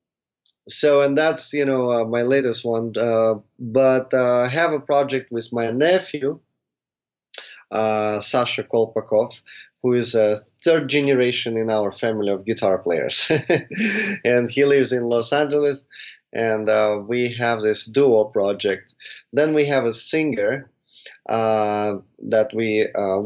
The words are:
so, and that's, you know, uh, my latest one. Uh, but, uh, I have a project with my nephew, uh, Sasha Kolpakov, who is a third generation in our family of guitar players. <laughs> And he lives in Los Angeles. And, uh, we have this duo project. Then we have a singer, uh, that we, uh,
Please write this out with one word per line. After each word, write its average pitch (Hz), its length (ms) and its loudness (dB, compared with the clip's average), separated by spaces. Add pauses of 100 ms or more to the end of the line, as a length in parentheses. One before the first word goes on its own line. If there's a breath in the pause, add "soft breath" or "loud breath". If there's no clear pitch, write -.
(680)
so, 143 320 4
and 143 160 2
that's, 160 340 0
you 143 140 0
know, 127 260 0
uh, 117 140 2
my 120 160 -2
latest 127 420 0
one. 113 340 -2
Uh, 113 380 2 (240)
but, 131 540 2
uh, 123 300 2
I 123 40 0
have 160 240 0
a 147 80 -2
project 135 520 -2
with 113 200 -8
my 117 200 -2
nephew, 151 680 0 (1300 loud breath)
uh, 107 500 -2
Sasha - 420 -2
Kolpakov, 113 800 -2 (400 loud breath)
who 123 120 0
is 120 220 0
a 104 240 2 (240)
third 160 240 2
generation 131 680 0
in 113 120 -2
our 107 220 0
family 107 400 -2
of 98 140 -4
guitar 104 320 0
players. 82 520 0 (480)
<laughs> 208 460 -4
And 120 260 2
he 135 140 2
lives 135 300 4
in 120 160 -2
Los 117 240 -2
Angeles. 147 520 0 (480 loud breath)
And, 110 360 -2
uh, 107 360 2
we 120 280 -2
have 117 280 -2
this 107 240 -2
duo 113 400 4
project. 101 720 -2 (380 loud breath)
Then 151 200 2
we 147 120 2
have 139 180 0
a 113 100 -2
singer, 135 760 -4 (580 loud breath)
uh, 107 680 0 (340)
that 110 240 2
we, 110 340 0
uh, 98 380 -2